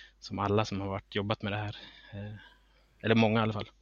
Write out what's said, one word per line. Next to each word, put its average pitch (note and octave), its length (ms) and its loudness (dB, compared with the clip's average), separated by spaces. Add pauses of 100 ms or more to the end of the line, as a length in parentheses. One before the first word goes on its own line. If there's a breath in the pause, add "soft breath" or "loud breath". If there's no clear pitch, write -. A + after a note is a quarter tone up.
(200 loud breath)
som G2 180 -8
alla G2+ 260 2
som G2 160 -4
har G2 80 -6
varit, G2 260 -8
jobbat G#2 280 -2
med G2+ 100 -4
det G#2 60 -2
här, G#2+ 180 -8 (360 loud breath)
eh, G#2 220 -10 (680 soft breath)
eller A2 120 4
många A2+ 260 6
i - 20 4
alla A2 100 0
fall, G#2 160 -6 (140)